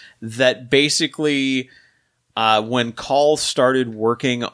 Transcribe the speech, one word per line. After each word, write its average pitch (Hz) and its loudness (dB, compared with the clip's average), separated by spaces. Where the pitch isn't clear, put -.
that 120 0
basically, 139 0
uh, 110 2
when 117 -2
Call 147 0
started 127 0
working 120 -2